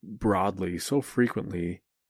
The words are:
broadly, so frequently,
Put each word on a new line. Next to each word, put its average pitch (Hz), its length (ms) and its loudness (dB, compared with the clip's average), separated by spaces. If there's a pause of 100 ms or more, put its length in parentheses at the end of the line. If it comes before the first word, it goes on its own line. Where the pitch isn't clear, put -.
broadly, 95 720 0
so - 240 0
frequently, 87 800 0 (260)